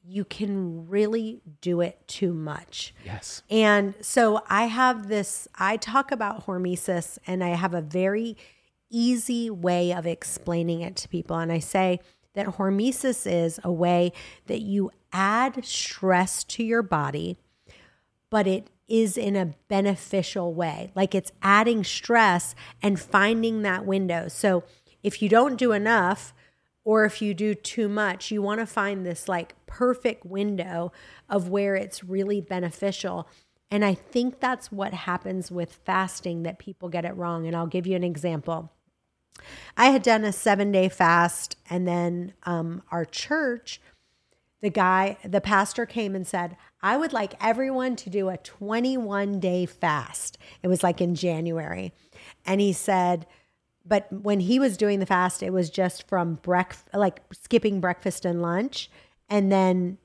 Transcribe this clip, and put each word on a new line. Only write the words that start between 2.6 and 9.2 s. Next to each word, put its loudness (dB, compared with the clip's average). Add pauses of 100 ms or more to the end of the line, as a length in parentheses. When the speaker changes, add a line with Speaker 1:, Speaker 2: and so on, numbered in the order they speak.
Speaker 2:
Yes. -12
Speaker 1:
And 4
so 2
I 2
have 0
this, -4
I 0
talk -2
about -4
hormesis, -4
and -2
I 0
have -2
a -2
very -2 (520)
easy 0